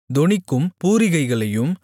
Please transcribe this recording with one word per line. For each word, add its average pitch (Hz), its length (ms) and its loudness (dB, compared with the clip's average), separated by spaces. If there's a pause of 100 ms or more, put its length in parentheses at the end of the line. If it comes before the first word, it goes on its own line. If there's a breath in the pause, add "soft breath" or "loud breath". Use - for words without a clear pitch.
(140)
தொனிக்கும் 170 560 0 (140)
பூரிகைகளையும் 143 1000 0